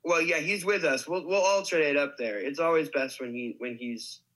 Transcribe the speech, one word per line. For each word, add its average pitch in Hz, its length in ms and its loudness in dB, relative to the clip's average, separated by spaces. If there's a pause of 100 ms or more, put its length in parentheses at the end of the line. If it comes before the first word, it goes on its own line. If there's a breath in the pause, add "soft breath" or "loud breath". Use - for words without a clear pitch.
Well, 165 180 2
yeah, 165 160 2
he's 175 280 -2
with 196 180 2
us. 135 240 0
We'll, 170 180 -2
we'll 190 160 2
alternate 180 560 4
up 139 200 0
there. 110 200 -4
It's 139 220 -4
always 165 300 2
best 135 300 -2
when 123 140 -8
he, 120 240 -6
when 120 200 -8
he's 120 420 -10 (160)